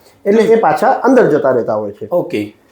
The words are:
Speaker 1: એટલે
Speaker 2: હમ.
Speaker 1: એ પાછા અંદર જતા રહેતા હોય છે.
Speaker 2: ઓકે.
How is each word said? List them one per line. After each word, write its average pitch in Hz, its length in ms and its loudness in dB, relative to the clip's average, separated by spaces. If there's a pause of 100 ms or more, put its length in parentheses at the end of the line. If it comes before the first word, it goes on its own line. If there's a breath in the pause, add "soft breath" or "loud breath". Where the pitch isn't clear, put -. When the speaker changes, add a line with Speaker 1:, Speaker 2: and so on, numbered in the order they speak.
(260 soft breath)
Speaker 1:
એટલે 214 180 2
Speaker 2:
હમ. 202 80 2
Speaker 1:
એ 226 40 4
પાછા 208 360 2
અંદર 240 380 2
જતા 139 220 0
રહેતા 120 220 -2
હોય 107 180 -6
છે. 104 200 -14
Speaker 2:
ઓકે. 120 440 -6 (160)